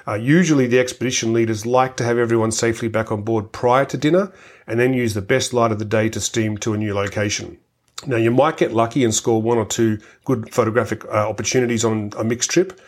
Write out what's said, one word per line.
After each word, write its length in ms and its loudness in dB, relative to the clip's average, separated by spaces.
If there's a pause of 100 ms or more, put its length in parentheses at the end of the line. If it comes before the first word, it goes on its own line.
Uh, 60 -4
usually 540 4
the 100 4
expedition 560 0
leaders 320 0
like 320 0
to 60 -2
have 140 0
everyone 340 2
safely 380 -2
back 220 -2
on 120 -4
board 280 -2
prior 340 2
to 120 -6
dinner 340 2 (360)
and 120 -2
then 140 2
use 200 -2
the 80 -4
best 320 0
light 180 2
of 80 -4
the 60 -6
day 240 0
to 120 -6
steam 360 -2
to 160 -4
a 40 -2
new 160 -4
location. 640 -4 (480)
Now, 120 -2
you 120 4
might 280 4
get 160 0
lucky 300 0
and 100 2
score 280 0
one 160 0
or 80 0
two 320 0 (260)
good 300 -4
photographic, 520 0
uh, 220 0
opportunities 560 0
on 320 -2
a 80 -4
mixed 280 -2
trip, 360 0